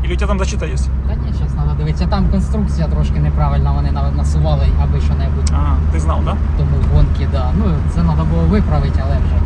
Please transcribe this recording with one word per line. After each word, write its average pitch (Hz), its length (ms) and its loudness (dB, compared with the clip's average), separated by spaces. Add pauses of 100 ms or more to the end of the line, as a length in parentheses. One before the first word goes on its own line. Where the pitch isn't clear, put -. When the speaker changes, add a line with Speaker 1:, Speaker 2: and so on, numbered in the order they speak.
(140)
Speaker 1:
У - 20 -2
тебя 196 120 -2
там 196 120 0
защита 185 260 -2
есть? - 240 -2 (180)
Speaker 2:
Та - 80 -2
ні, - 220 -4
щас - 180 -2
надо - 220 -2
дивитися. 156 300 -2
Там 190 220 0
конструкція 185 580 0
трошки 147 320 0
неправильна, 143 520 0
вони - 200 0
на-, - 200 -2
насували, - 560 0 (160)
аби 71 180 0
що-небудь. 73 520 0
Speaker 1:
Ага, 76 240 0 (140)
ти 76 80 0
знав, 76 260 0
да? 76 100 -2 (220)
Speaker 2:
Тому 71 140 0 (220)
гонки, - 380 2
да. 151 260 0
Ну, 220 80 0 (280)
це 170 100 0
надо 160 220 2
було 160 160 0
виправити, 160 640 2
але - 120 0
вже - 180 0 (100)